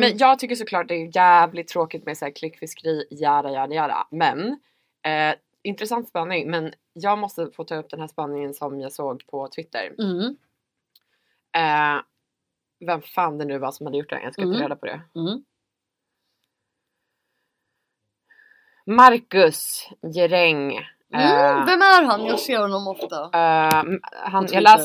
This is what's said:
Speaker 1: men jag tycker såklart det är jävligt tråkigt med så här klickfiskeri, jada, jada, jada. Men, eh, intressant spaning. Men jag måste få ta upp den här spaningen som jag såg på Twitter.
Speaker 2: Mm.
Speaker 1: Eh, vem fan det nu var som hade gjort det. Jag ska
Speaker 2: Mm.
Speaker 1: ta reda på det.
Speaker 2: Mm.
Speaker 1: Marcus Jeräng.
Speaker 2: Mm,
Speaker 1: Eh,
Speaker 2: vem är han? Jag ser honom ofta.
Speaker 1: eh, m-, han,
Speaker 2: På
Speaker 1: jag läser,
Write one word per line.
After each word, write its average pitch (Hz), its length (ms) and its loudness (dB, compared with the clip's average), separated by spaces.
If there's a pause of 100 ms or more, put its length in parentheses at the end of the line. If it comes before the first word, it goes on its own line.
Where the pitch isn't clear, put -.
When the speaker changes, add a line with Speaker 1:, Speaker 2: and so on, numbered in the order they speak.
Speaker 1:
men 214 80 -4
jag 262 220 4
tycker 240 160 -6
såklart 202 320 -4
det 175 80 -6
är 165 200 -8
jävligt 170 520 4
tråkigt 160 380 -6
med 147 120 -8
så - 80 -10
här 143 60 -8
klickfiskeri, 160 760 -8
jada, 143 420 -2
jada, 135 240 -6
jada. 151 360 -4
Men, 151 360 -2 (580)
eh, 151 300 -2 (280)
intressant 214 460 -8
spaning. 165 420 -6
Men 160 220 -6 (200)
jag 202 240 -2
måste 185 380 -8
få 165 80 -12
ta 165 120 -12
upp 156 140 -12
den 151 100 -14
här 156 80 -10
spaningen 143 460 -10
som 139 260 -12
jag 135 120 -12
såg 135 360 -10
på 135 200 -12
Twitter. 123 520 -12
Speaker 2:
Mm. 208 360 -6 (1200)
Speaker 1:
Eh, 151 440 0 (840)
vem 165 160 -4
fan 165 360 -4
det 151 80 -6
nu 139 120 -6
var 135 140 -8
som 147 140 -14
hade 143 120 -6
gjort 151 120 -8
det. 139 140 -10
Jag 127 100 -12
ska 202 80 -10
Speaker 2:
Mm. 190 160 -2
Speaker 1:
ta 247 80 -4
reda 143 100 -6
på - 100 -14
det. - 160 -12 (140)
Speaker 2:
Mm. 185 280 -8 (3500)
Speaker 1:
Marcus 233 1000 4 (280)
Jeräng. 165 560 2
Speaker 2:
Mm, 151 140 -10 (760)
Speaker 1:
Eh, 277 60 0
Speaker 2:
vem 359 160 2
är 381 220 8
han? 220 220 0
Jag 226 140 -2
ser 240 200 -4
honom 196 280 -4
ofta. - 280 -8 (180)
Speaker 1:
eh, 160 460 4
m-, 180 200 -2 (120)
han, 190 360 -4
Speaker 2:
På 185 60 -6
Speaker 1:
jag 190 100 2
läser, 214 220 10